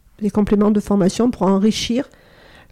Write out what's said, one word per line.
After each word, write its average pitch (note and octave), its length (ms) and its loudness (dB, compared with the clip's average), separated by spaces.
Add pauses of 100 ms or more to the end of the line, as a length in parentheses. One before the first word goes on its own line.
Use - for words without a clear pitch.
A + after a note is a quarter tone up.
(220)
des G#3 80 -2
compléments G#3 400 2
de G#3 80 0
formation G3+ 540 0
pour - 100 -8
enrichir G#3 680 0 (640)